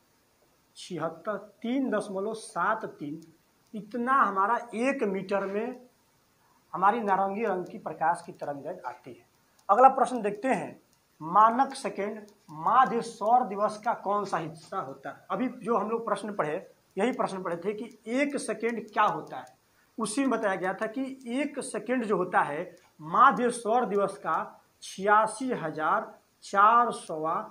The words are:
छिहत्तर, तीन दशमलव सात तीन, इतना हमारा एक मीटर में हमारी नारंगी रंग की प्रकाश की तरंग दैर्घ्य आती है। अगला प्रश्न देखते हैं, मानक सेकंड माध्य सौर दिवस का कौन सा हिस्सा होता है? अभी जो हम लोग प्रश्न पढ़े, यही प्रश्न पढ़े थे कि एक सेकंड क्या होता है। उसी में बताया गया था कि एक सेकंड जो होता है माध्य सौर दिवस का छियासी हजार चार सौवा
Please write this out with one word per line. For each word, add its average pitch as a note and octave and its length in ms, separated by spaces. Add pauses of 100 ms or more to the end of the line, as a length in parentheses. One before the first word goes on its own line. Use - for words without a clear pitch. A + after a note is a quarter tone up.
(760)
छिहत्तर, E3+ 600
तीन A#3+ 540
दशमलव G3+ 440
सात G#3 500 (100)
तीन, D#3 260 (540)
इतना A#3+ 400
हमारा G#3 420 (200)
एक C4+ 280
मीटर F#3+ 420
में A3 340 (920)
हमारी A#3+ 280
नारंगी G3 440
रंग F#3 220
की - 140
प्रकाश E3 460
की F3+ 80
तरंग C#3+ 280
दैर्घ्य E3+ 240
आती B2 260
है। - 140 (420)
अगला A#3 220
प्रश्न B3 320
देखते G3+ 260
हैं, D#3+ 320 (400)
मानक A3+ 540
सेकंड G#3 520 (240)
माध्य G#3 520
सौर A3+ 440
दिवस G3+ 320
का A3+ 180
कौन G3+ 280
सा F3+ 140
हिस्सा D#3+ 420
होता C#3 300
है? - 200
अभी G#3 180
जो A3 280
हम G#3+ 140
लोग A3+ 140
प्रश्न G#3 300
पढ़े, D3+ 200 (420)
यही A#3 160
प्रश्न F#3+ 300
पढ़े F3 140
थे F#3+ 180
कि A3 240 (120)
एक C#4+ 280
सेकंड A3 520
क्या A3 140
होता D#3 340
है। - 160 (440)
उसी A#3 220
में C4+ 100
बताया G#3 260
गया F#3 180
था A3 140
कि C4 160 (280)
एक C#4+ 300
सेकंड A#3 420
जो G3+ 120
होता F3+ 260
है D3+ 220 (380)
माध्य A3 500
सौर A#3 340
दिवस G3 320
का E3 180 (460)
छियासी G#3+ 720
हजार D#3 600 (320)
चार A3+ 480
सौवा D#3+ 440 (140)